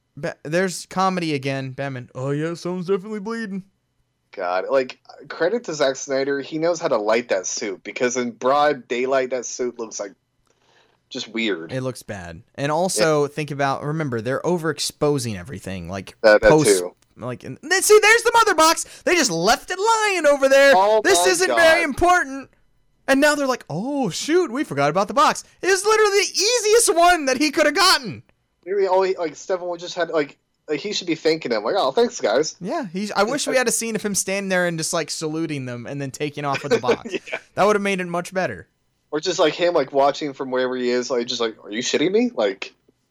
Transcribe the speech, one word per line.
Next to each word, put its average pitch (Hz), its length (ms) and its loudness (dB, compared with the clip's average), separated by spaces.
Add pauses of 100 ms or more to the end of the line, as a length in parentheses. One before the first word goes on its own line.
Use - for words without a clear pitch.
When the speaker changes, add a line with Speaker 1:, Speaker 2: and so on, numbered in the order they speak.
(160)
Speaker 1:
Ba-, 151 280 -10
there's 175 440 -2
comedy 185 460 -2
again. 135 380 -4
Batman, 131 440 -10
"Oh 135 160 -6
yeah, 156 220 -4
someone's 175 340 -6
definitely 202 320 -2
bleeding." 202 440 -8 (680)
Speaker 2:
God, 92 380 -2
like, 127 300 0 (300)
credit 208 360 -2
to 170 80 -8
Zack 143 220 0
Snyder. 135 460 -4
He 135 160 -10
knows 165 240 -2
how 170 80 -2
to 127 80 2
light 110 320 0
that 95 160 -2
suit, 98 380 -8
because 123 340 -4
in 123 140 -4
broad 135 560 0
daylight, 127 420 -2
that 123 160 -6
suit 123 340 -8
looks, 110 180 -12
like, 101 140 -10 (1000)
just 123 200 -12
weird. 107 420 -4
Speaker 1:
It 131 100 -6
looks 127 220 -8
bad. 92 400 -14 (120)
And 143 140 -4
also, 160 520 0
Speaker 2:
Yeah. 143 80 0
Speaker 1:
think 151 220 -8
about, 139 300 -2
remember, 147 380 -4
they're 127 220 -4
overexposing 147 1000 -2
everything. 92 480 -10
Like, 95 340 -10
Speaker 2:
That, 107 200 8
that 110 80 8
Speaker 1:
post, 151 180 6 (120)
Speaker 2:
too. 90 140 -6 (220)
Speaker 1:
like, 123 300 -10
and, 123 160 -12
then, 359 200 0
see, 415 200 8
there's 440 220 6
the 453 100 2
mother 440 220 4
box! 320 480 2
They 320 120 2
just 262 160 2
left 180 400 0
it 370 80 -4
lying 415 460 2
over 277 240 4
there. 277 260 8
Speaker 2:
Oh 214 260 6
Speaker 1:
This 349 240 4
Speaker 2:
my 370 60 6
Speaker 1:
isn't 359 160 2
Speaker 2:
God. - 100 0
Speaker 1:
very 330 260 6
important! 302 680 2 (580)
And 269 140 4
now 294 140 4
they're 285 120 0
like, 247 220 -4
"Oh, 240 400 -4
shoot, 302 420 0
we 277 140 -4
forgot 143 240 0
about 190 180 0
the 214 60 -8
box." 269 320 0 (160)
It 330 80 -4
is 381 160 0
literally 427 340 4
the 359 140 -2
easiest 427 600 2
one 339 300 4
that 262 120 0
he 294 140 0
could 302 160 2
have 294 80 0
gotten. 285 480 0 (420)
Speaker 2:
Maybe 190 220 0
all 185 160 4
he, 190 120 0
like, 165 180 -4
Steppenwolf 175 460 -4
just 170 160 -12
had, 175 140 -2
like, 151 280 -2 (300)
like, 156 120 -4
he 202 140 -6
should 196 140 -6
be 165 80 0
thanking 160 360 0
them. 107 120 0
Like, 160 140 -2
"Oh, 143 140 2
thanks, 240 280 0
guys." 131 400 0
Speaker 1:
Yeah, 247 280 -6
he's, 190 240 -8
I - 120 0
wish 254 240 -2
we 269 80 -2
had 254 120 2
a 226 40 2
scene 226 240 -4
of 202 60 -6
him 208 140 -4
standing 190 340 -4
there 180 180 2
and 170 120 -2
just, 156 140 -4
like, 165 180 -2
saluting 156 540 -6
them 120 200 -10
and 139 160 -8
then 135 100 -6
taking 147 340 -8
off 135 180 -2
with 147 80 -8
the 233 80 2
box. - 400 -4
Speaker 2:
<laughs> - 120 -16
Yeah. - 60 -6 (160)
Speaker 1:
That 180 120 2
would 208 100 4
have 202 80 -2
made 196 180 -2
it 180 60 -8
much 170 260 -6
better. 147 340 -4 (440)
Speaker 2:
Or 151 80 -4
just, 170 200 -2
like, 156 140 4
him, 175 220 0
like, 143 180 0
watching 139 400 2
from 135 180 -8
wherever 127 240 0
he 123 140 -2
is, 123 220 0
like, 120 160 -2
just 127 120 -6
like, 113 240 -4
"Are 98 80 -18
you 113 120 -6
shitting 156 280 0
me?" 226 220 0
Like, 107 400 -2 (380)